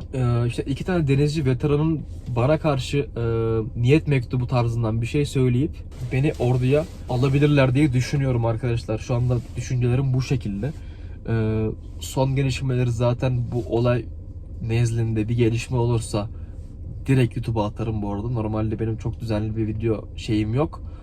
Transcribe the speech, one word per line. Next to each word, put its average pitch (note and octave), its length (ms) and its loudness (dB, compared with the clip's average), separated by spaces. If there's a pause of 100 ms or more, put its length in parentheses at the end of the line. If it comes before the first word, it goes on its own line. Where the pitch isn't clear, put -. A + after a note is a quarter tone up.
(140)
E, A#2+ 320 2
işte - 160 -2
iki - 220 -4
tane E3+ 240 2
denizci C#3+ 360 2
veteranın D3 560 2 (360)
bana C#3 220 4
karşı, C#3+ 400 0 (180)
e, A#2 60 -4 (580)
niyet C#3+ 280 6
mektubu C3 380 0
tarzından A#2 560 0
bir A#2 40 -2
şey D3 180 0
söyleyip C3 520 2 (360)
beni C3+ 260 2
orduya B2+ 460 4 (240)
alabilirler C#3 640 4
diye C#3+ 180 4
düşünüyorum B2+ 520 2
arkadaşlar. A2+ 540 0
Şu - 160 -4
anda B2 240 2 (180)
düşüncelerim B2+ 580 0
bu C3 80 2
şekilde. A#2 500 -2 (560)
E, A2 380 0 (340)
son C3+ 360 0
gelişmeleri B2+ 560 0
zaten A#2+ 480 0 (120)
bu A2+ 240 -2
olay A#2+ 280 2 (580)
nezdinde A2+ 680 0
bir A#2 80 0
gelişme A#2 400 2
olursa A2+ 520 0 (760)
direkt C3 300 2
YouTube'a A2+ 300 -2
atarım G#2+ 360 -4
bu G2+ 100 -4
arada. G#2 160 -4
Normalde A2 500 -2
benim A2+ 180 -2
çok - 240 -6
düzenli G#2+ 360 -2
bir A2+ 100 0
video G#2+ 500 -2
şeyim G#2+ 380 0
yok. D3+ 280 0 (200)